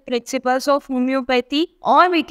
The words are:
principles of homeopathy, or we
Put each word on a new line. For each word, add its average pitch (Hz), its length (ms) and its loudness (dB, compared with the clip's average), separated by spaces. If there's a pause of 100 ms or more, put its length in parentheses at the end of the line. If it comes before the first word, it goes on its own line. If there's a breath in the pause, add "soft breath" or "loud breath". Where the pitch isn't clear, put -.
principles 254 600 -2
of 277 220 -2
homeopathy, 262 760 -2 (240)
or 320 200 4
we 339 220 0